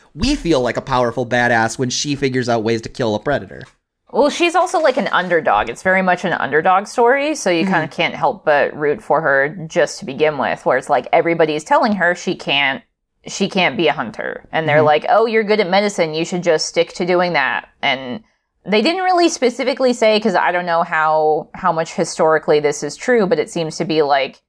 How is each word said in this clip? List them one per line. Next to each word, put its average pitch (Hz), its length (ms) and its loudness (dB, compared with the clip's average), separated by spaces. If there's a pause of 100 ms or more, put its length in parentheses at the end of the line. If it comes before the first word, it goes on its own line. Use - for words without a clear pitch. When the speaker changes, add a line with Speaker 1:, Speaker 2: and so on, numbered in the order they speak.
(140)
Speaker 1:
we 240 220 -2
feel 160 260 0
like 117 160 -2
a 123 40 -4
powerful 127 440 0
badass 120 540 2
when 127 100 -2
she 143 260 -4
figures 131 320 -2
out 117 160 0
ways 113 180 0
to - 80 -12
kill 110 260 -2
a 104 40 -2
predator. 101 440 -6 (500)
Speaker 2:
Well, 269 160 4
she's 339 260 0
also, 359 240 2
like, 285 180 2
an 202 100 -2
underdog. 156 600 0
It's 117 160 -10
very 185 200 2
much 180 200 0
an 180 100 0
underdog 180 540 2
story, 277 480 2
so - 140 -2
you 165 140 2
Speaker 1:
Mm-hmm. 190 100 0
Speaker 2:
kinda 160 160 0
can't 160 240 -2
help 156 320 -2
but 143 320 2
root 143 240 -2
for 147 180 0
her 139 300 2 (180)
just 156 320 -2
to - 60 -14
begin 151 320 -2
with, 104 280 -4
where 135 120 2
it's 131 120 -6
like 135 220 0
everybody's 160 540 2
telling 240 280 2
her 175 220 0
she 180 200 -6
can't, 139 460 -2 (460)
she 190 220 -4
can't 170 260 0
be 170 120 0
a 143 60 2
hunter. 110 600 -8
And 160 160 -2
they're 147 80 4
Speaker 1:
Mm-hmm. 151 80 4
Speaker 2:
like, 151 240 2
"Oh, 220 160 4
you're 220 180 0
good 208 160 0
at 196 100 0
medicine. 190 440 0
You 160 100 -2
should 175 200 -6
just 160 240 2
stick - 260 -2
to 185 120 -4
doing 175 280 2
that." 127 340 -2 (140)
And 131 420 -4 (420)
they 214 180 0
didn't 349 200 0
really 349 240 2
specifically 262 640 0
say, 220 280 2
'cause 214 160 0
I 170 160 2
don't 180 160 -2
know 170 160 2
how, 156 720 0
how 180 180 0
much 160 220 -4
historically 160 680 2
this 143 220 -2
is 147 120 -8
true, 233 300 2
but 180 140 0
it 143 100 -2
seems 160 280 -6
to 170 80 -2
be 156 180 0
like 135 460 0